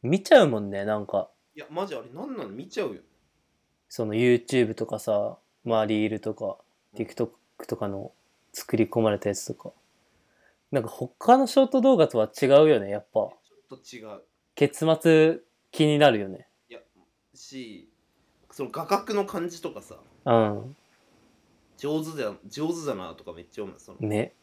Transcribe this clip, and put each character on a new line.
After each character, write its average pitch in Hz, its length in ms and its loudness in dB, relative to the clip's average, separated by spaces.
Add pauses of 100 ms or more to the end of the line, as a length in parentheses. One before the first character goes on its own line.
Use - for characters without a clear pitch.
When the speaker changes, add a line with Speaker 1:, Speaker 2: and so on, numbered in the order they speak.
Speaker 1:
見 160 200 -2
ち - 100 4
ゃ 262 100 10
う 160 60 4
も 110 120 -2
ん 101 100 -6
ね、 98 140 -6
な 107 140 -2
ん 101 80 -8
か。 98 220 -4 (260)
Speaker 2:
い 151 60 -20
や、 143 100 -16
マ 175 160 -6
ジ 165 80 -10
あ 120 60 -8
れ 117 100 -18
な 160 160 -14
ん 262 100 -12
な 160 80 -10
の？ 104 40 -14
見 123 200 -16
ち - 120 -8
ゃ 180 60 -4
う 110 80 -10
よ。 85 60 -18 (960)
Speaker 1:
そ 117 120 -4
の 107 80 -6
YouTube 120 580 2
と 110 140 -6
か 110 120 -8
さ、 107 380 -4 (280)
ま 113 160 0
あ 107 40 0
リ 107 220 0
ー 104 40 -2
ル 107 100 -6
と 110 120 -8
か、 98 240 -8 (380)
Speaker 2:
う - 20 -20
ん。 113 80 -6
Speaker 1:
TikTok 113 240 -4 (400)
と 117 80 -6
か 104 120 -8
の 98 220 -10 (440)
作 - 240 -6
り 110 80 4
込 - 160 -2
ま 110 80 4
れ 101 80 -2
た - 100 -4
や 101 60 -2
つ - 100 -10
と - 80 -12
か。 - 180 -14 (1000)
な 139 100 0
ん - 20 -6
か 113 60 -8
他 - 480 2
の 269 100 2
シ - 120 2
ョ 269 60 6
ー - 20 0
ト 262 160 0
動 262 160 6
画 160 100 6
と - 80 -4
は 110 140 2 (100)
違 139 60 2
う - 20 2 (220)
よ 120 100 4
ね、 98 80 -8
や 101 120 -4
っ - 120 -20
ぱ。 110 80 2
Speaker 2:
ち - 0 -
ょ 98 140 -6 (420)
っ - 20 -20
と - 180 -20
違 110 80 -18
う。 107 180 -18 (320)
Speaker 1:
結 147 320 0 (160)
末 160 380 6 (300)
気 - 140 0
に 151 140 4
な 147 120 8
る 110 100 0
よ 98 80 -6
ね。 92 200 -14 (220)
Speaker 2:
い - 20 -20
や、 117 80 -20 (540)
し、 117 560 -16 (600)
そ - 140 -10
の 120 60 -12
画 160 160 -10
角 196 260 0
の 202 140 -2
感 175 240 -8
じ - 120 -18
と 160 100 -10
か - 100 -16
さ。 - 140 -20 (280)
Speaker 1:
う 127 80 2
ん。 110 440 0 (1000)
Speaker 2:
上 151 260 -4
手 156 160 -10
だ、 110 140 -4 (140)
上 147 260 -6
手 165 140 -6
だ 127 80 -4
な 90 180 -10
と - 120 -20
か 85 100 -14
め 87 80 -18
っ - 80 -20
ち - 100 -14
ゃ 104 40 -8
思 95 100 -14
う、 - 40 -
そ - 140 -20
の。 - 80 -20
Speaker 1:
ね。 104 320 -2 (100)